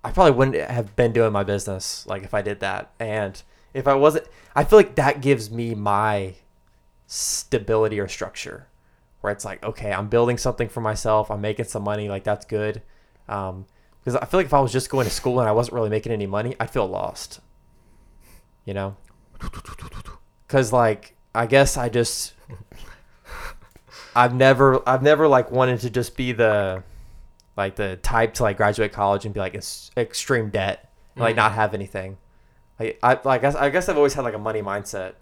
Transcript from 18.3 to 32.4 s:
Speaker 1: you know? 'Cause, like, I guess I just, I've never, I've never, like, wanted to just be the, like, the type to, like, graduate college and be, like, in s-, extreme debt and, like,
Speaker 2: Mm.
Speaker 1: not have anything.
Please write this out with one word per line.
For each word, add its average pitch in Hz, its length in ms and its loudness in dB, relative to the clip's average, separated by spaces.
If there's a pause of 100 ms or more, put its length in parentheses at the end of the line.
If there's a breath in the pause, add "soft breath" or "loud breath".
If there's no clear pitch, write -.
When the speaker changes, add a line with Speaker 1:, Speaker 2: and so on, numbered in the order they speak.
Speaker 1:
you 101 80 -8
know? 98 220 -6 (1500)
'Cause, 131 260 0
like, 113 420 0 (200)
I 117 100 2
guess 135 320 4
I 123 120 -4
just, - 440 -2 (1800 loud breath)
I've 123 180 6
never, 131 540 6
I've 127 160 2
never, 151 240 6
like, 127 240 4
wanted 127 300 2
to 120 80 -4
just 120 280 -4
be 127 140 -2
the, 104 520 2 (720 soft breath)
like, 95 200 -4
the 95 220 -6
type 113 380 0
to, - 80 -2
like, 101 140 0
graduate 104 340 2
college 101 340 0
and 104 80 -8
be, 104 60 -6
like, 92 140 -6
in 101 60 -12
s-, - 360 -14
extreme 117 540 -2
debt 101 400 -4 (260)
and, 120 80 -6
like, 113 100 2
Speaker 2:
Mm. 113 40 0
Speaker 1:
not 107 160 4
have 107 200 0
anything. 95 440 -10 (600)